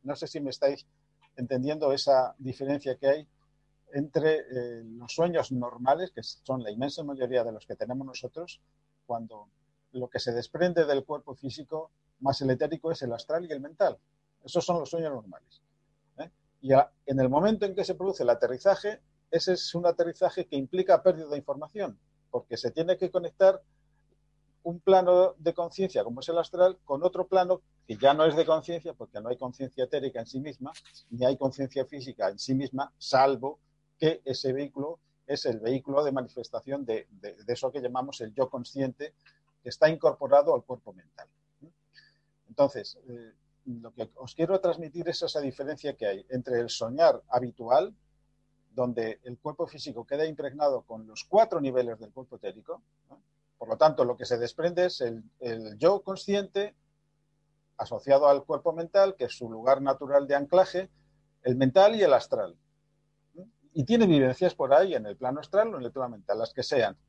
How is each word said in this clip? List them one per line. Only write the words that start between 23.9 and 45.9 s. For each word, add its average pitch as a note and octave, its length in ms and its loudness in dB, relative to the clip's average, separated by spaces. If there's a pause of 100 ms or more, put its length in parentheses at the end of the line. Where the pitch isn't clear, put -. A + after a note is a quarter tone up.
un E3+ 160 -8
plano F3+ 580 6
de D#3+ 160 -2
conciencia, F#3 480 -4
como A#2+ 180 -6
es B2+ 80 -10
el E3+ 100 0
astral, F3+ 460 2
con C#3+ 200 -4
otro F3+ 240 -2
plano F#3 340 2 (240)
que G#2+ 100 -10
ya C3+ 160 6
no D3+ 120 4
es D#3 100 4
de D#3+ 100 4
conciencia, D#3+ 500 -2
porque G#2 260 -14
no A2+ 80 -10
hay B2 80 -4
conciencia B2+ 480 -6
etérica B2+ 340 -4
en A2+ 80 -10
sí C3 140 -10
misma, C#3+ 320 -12 (380)
ni A#2+ 140 -4
hay C3+ 120 4
conciencia C3+ 480 -4
física B2+ 440 -6
en G2+ 100 -6
sí - 160 -4
misma, C3+ 440 -4
salvo C3+ 600 2 (380)
que D#3+ 260 0
ese C3 280 -4
vehículo C#3+ 460 -6 (280)
es C#3 200 -4
el A2+ 140 -2
vehículo C3+ 420 -2
de C#3+ 80 0
manifestación B2+ 760 -8
de, A2 260 -6
de, G2 340 -18
de A2+ 80 -4
eso B2+ 180 -4
que C#3 100 -8
llamamos B2+ 400 -6
el A2 140 -12
yo C3 160 -2
consciente, C3+ 640 -8 (480)
que B2+ 60 -12
está D#3 200 4
incorporado D3 640 4
al A#2+ 100 -4
cuerpo A2 280 -14
mental. - 360 -20 (1200)
Entonces, C3 500 -2 (100)
eh, A#2 240 -18 (340)
lo A#2 280 -14
que A2+ 220 -10
os - 180 -16
quiero F3 260 0
transmitir E3 480 -4
es E3+ 140 -4
esa D#3 180 -4
diferencia C#3+ 560 -6